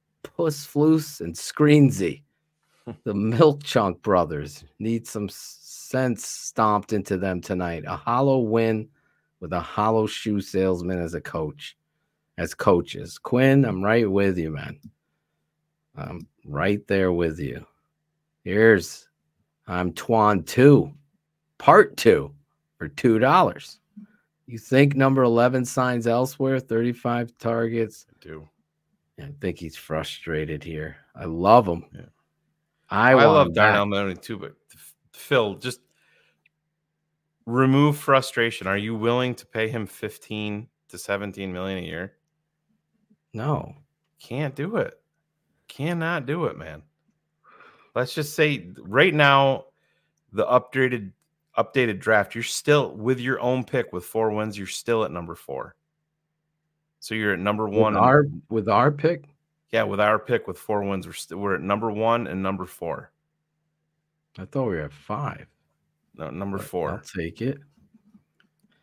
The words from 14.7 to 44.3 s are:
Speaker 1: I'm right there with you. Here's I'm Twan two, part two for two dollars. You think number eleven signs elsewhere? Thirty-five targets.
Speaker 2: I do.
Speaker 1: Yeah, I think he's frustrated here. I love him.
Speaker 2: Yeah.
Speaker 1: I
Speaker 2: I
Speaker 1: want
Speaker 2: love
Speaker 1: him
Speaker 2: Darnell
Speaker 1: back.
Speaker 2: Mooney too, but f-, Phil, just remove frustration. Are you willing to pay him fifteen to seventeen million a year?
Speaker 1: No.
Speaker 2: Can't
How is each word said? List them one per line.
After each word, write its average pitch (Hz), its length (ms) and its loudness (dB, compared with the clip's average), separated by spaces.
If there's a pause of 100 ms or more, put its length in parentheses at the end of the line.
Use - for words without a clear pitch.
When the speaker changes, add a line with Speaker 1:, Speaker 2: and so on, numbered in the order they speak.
Speaker 1:
I'm - 320 -12 (180)
right 90 420 -2
there 95 240 2
with 82 280 -2
you. 67 260 -10 (800)
Here's 104 680 2 (560)
I'm 90 280 -4
Twan 107 500 2
two, 127 500 6 (640)
part - 400 6
two 73 380 2 (420)
for 78 100 -10
two 110 300 2
dollars. 143 600 0 (680)
You 117 140 -14
think 139 360 4
number 135 280 2
eleven 123 420 2
signs 123 400 -2
elsewhere? 131 540 -2
Thirty-five 120 800 -4
targets. 117 720 -4
Speaker 2:
I - 100 -20
do. 78 260 -18 (720)
Speaker 1:
Yeah, 73 80 -18
I 143 160 -16
think 90 160 -6
he's 80 180 -14
frustrated 78 880 -8
here. 78 340 -12 (180)
I - 100 -14
love 95 420 4
him. 85 240 -4
Speaker 2:
Yeah. - 100 -20 (880)
Speaker 1:
I 117 240 4
Speaker 2:
I 131 40 8
Speaker 1:
want 139 120 8
Speaker 2:
love 151 200 6
Speaker 1:
him 85 60 -6
Speaker 2:
Darnell 104 320 4
Speaker 1:
back. 104 40 -4
Speaker 2:
Mooney 98 260 -2
too, 107 220 -12
but 92 160 -14 (180)
f-, - 220 -20 (180)
Phil, 110 440 -2
just 117 240 -10 (1700)
remove 131 520 4
frustration. 123 680 0
Are 98 100 0
you 110 180 -6
willing 120 400 0
to - 100 -20
pay 110 220 -4
him 113 200 -6
fifteen 107 800 -10 (220)
to 90 80 -18
seventeen 98 540 -6
million 92 280 -6
a 87 80 -10
year? 85 260 -12 (1200)
Speaker 1:
No. 113 400 -6 (460)
Speaker 2:
Can't 135 360 -8